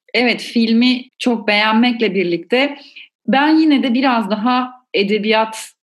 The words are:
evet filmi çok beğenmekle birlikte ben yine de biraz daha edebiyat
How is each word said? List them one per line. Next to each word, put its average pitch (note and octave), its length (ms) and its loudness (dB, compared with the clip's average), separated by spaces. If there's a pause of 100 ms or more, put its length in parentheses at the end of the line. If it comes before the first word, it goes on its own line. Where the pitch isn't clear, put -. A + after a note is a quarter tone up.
(140)
evet A#3 260 0
filmi A#3+ 640 0 (140)
çok G#3+ 300 -2
beğenmekle A3 640 0
birlikte G3 640 -2 (500)
ben C#4+ 300 2
yine D4+ 260 4
de B3+ 120 0
biraz A#3+ 360 0
daha B3 420 -2 (220)
edebiyat G#3+ 800 -2 (140)